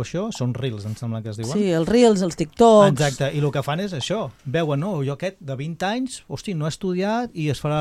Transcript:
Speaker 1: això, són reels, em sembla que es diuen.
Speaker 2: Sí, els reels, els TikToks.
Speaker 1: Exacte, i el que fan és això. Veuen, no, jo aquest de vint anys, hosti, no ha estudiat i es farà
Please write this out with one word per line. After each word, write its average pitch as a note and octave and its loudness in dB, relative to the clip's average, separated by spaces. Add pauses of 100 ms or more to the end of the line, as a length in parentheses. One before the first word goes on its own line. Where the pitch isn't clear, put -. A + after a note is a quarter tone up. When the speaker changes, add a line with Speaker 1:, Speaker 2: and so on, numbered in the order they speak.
Speaker 1:
això, F3 -6
són B2 -4
reels, A2+ -6
em G#2+ -6
sembla A2+ -8
que A2+ -8
es G#2+ -10
diuen. A#2 -6
Speaker 2:
Sí, G3+ 2
els E3 0
reels, A3+ 6
els F3 -2
TikToks. G#3 6
Speaker 1:
Exacte, C#3 0
i D3 -2
el C#3+ 2
que C#3 -2
fan D3+ -4
és G3 -6
això. F3 -4 (160)
Veuen, D3 -2
no, F3+ -2
jo C#3 -2
aquest F#3 -8
de C3+ -8
vint D#3 -8
anys, B3 -4 (100)
hosti, - -8
no D#3 -2
ha - -2
estudiat G3 -2
i D3+ -4
es C3+ -2
farà D3+ 0